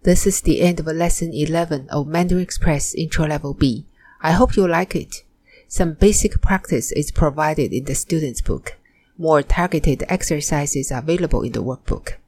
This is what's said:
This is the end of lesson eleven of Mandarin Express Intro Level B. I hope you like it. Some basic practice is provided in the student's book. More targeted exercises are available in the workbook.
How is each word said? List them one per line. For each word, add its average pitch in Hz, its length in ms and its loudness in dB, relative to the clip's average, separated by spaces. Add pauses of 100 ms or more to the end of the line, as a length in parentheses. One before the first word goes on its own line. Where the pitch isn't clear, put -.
This 180 240 4
is 190 140 0
the - 220 2
end 175 180 2
of 156 60 -6
lesson 165 480 0
eleven 151 560 -2
of 147 160 -2
Mandarin 175 360 0
Express - 520 0
Intro 160 320 -2
Level 147 260 -4
B. 131 320 0 (380)
I 160 100 2
hope 233 240 4
you 196 100 4
like 170 300 0
it. - 280 -8 (440)
Some 170 240 0
basic 208 480 2
practice - 520 0
is - 180 -2
provided 151 640 0
in 131 100 -2
the 135 100 -6
student's 151 460 -4
book. - 380 -6 (400)
More 160 240 4
targeted 165 680 0
exercises 147 840 -2
are 127 100 -4
available 160 420 0
in 117 100 -6
the 107 100 -4
workbook. - 520 -6 (140)